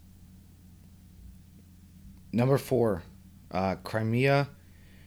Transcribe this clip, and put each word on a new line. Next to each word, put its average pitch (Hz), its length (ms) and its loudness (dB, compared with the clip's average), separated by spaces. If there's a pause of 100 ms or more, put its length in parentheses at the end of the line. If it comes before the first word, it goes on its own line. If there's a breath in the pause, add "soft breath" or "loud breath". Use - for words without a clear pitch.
(2250)
Number 131 240 4
four, 113 460 0 (480)
uh, 92 240 -2 (100)
Crimea. 127 640 0 (580 loud breath)